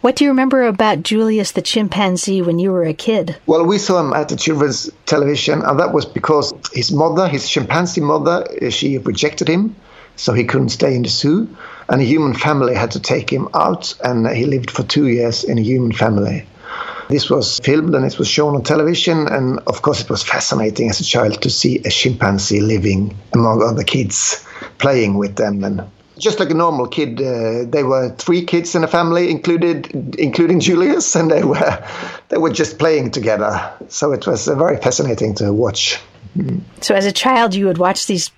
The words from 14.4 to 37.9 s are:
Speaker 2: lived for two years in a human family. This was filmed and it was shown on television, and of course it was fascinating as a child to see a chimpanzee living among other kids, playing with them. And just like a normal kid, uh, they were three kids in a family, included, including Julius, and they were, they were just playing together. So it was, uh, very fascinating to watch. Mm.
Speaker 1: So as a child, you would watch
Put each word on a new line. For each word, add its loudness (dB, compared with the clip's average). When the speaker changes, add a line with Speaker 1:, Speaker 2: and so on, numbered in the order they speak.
Speaker 2:
lived -2
for -2
two 2
years 0
in 0
a 2
human 0
family. 0
This 0
was 0
filmed 2
and 2
it -4
was -2
shown 2
on -2
television, 0
and 0
of -4
course 0
it -10
was -2
fascinating 0
as -4
a -4
child 0
to 0
see 0
a 0
chimpanzee 0
living 0
among 4
other 0
kids, -2
playing 2
with -2
them. 0
And -2
just -2
like 0
a 0
normal 0
kid, -4
uh, -2
they 0
were 0
three 0
kids -2
in 2
a 0
family, 2
included, -2
including 2
Julius, 2
and 2
they 4
were, 0
they 0
were 2
just -2
playing 2
together. -2
So -2
it -4
was, -2
uh, 0
very 2
fascinating 0
to 0
watch. 0
Mm. -2
Speaker 1:
So 0
as 2
a 0
child, 2
you 0
would 0
watch 0